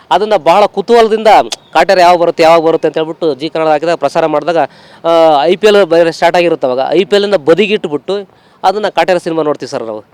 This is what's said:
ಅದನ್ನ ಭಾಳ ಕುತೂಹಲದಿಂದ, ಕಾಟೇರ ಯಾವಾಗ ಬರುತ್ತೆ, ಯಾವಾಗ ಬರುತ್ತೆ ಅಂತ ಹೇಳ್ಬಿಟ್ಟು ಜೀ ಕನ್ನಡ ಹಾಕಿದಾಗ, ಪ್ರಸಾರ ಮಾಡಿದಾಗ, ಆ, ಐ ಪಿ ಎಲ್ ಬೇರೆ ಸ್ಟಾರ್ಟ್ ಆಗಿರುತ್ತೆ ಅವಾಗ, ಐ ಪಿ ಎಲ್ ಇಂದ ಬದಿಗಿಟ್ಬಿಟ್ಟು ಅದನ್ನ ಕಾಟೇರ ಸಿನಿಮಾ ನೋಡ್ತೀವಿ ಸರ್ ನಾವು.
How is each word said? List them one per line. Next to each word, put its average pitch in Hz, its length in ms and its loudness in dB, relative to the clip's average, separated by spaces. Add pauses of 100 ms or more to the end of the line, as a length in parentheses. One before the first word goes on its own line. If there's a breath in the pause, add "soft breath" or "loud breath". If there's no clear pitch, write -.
(120 loud breath)
ಅದನ್ನ 208 240 0
ಭಾಳ 175 300 2
ಕುತೂಹಲದಿಂದ, 220 640 0 (460)
ಕಾಟೇರ 180 260 2
ಯಾವಾಗ 175 180 4
ಬರುತ್ತೆ, 170 260 0
ಯಾವಾಗ 165 180 4
ಬರುತ್ತೆ 160 260 0
ಅಂತ 151 100 -6
ಹೇಳ್ಬಿಟ್ಟು 160 380 -4
ಜೀ 147 140 -10
ಕನ್ನಡ 160 180 -4
ಹಾಕಿದಾಗ, 156 280 -2
ಪ್ರಸಾರ 160 300 -2
ಮಾಡಿದಾಗ, 156 320 -2 (480 loud breath)
ಆ, 165 40 -2 (340)
ಐ 180 120 0
ಪಿ 208 120 0
ಎಲ್ 202 180 4
ಬೇರೆ 165 260 2
ಸ್ಟಾರ್ಟ್ 170 260 0
ಆಗಿರುತ್ತೆ 165 300 -2
ಅವಾಗ, 127 120 -4 (100)
ಐ 165 140 0
ಪಿ 185 120 -4
ಎಲ್ 202 100 0
ಇಂದ 202 80 -4
ಬದಿಗಿಟ್ಬಿಟ್ಟು 185 960 -2 (340 soft breath)
ಅದನ್ನ 196 260 -2
ಕಾಟೇರ 175 280 0
ಸಿನಿಮಾ 160 260 -4
ನೋಡ್ತೀವಿ 143 260 -6
ಸರ್ 123 140 -8
ನಾವು. 110 200 -12 (100)